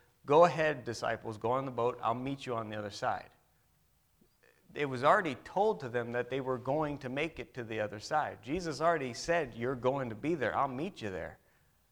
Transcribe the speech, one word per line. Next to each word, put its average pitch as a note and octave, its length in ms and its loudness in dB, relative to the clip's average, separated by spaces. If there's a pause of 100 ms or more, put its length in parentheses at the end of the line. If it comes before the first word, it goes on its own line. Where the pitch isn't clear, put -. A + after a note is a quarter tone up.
(240)
"Go D3+ 220 10
ahead, D3+ 360 2
disciples, A2+ 540 -4
go A2+ 140 -2
on C3+ 160 0
the C3+ 40 -6
boat, A#2+ 320 0
I'll A2+ 120 2
meet C3+ 320 -6
you B2 80 -2
on A2 160 -4
the G#2+ 60 -6
other G#2 140 -6
side." G#2+ 380 -4 (1500)
It C#3+ 120 -2
was C3 180 -2
already E3+ 300 6 (100)
told G#3+ 360 0
to B2+ 100 -6
them A#2+ 220 -2
that A#2+ 180 -2
they C3+ 100 -2
were B2+ 160 -2
going C#3+ 420 -2
to C3 120 -8
make D#3 280 -4
it - 140 -12
to B2 120 -8
the A2 160 -4
other G#2+ 200 -4
side. A2+ 420 -2
Jesus D3 380 -4
already D3+ 320 2
said, D#3 420 0
"You're A#2+ 200 -2
going B2+ 340 0
to A2 60 -6
be C#3+ 200 -2
there, G#2+ 220 2
I'll C3+ 120 4
meet C3+ 340 -6
you G#2+ 80 -2
there." E2 280 -6 (540)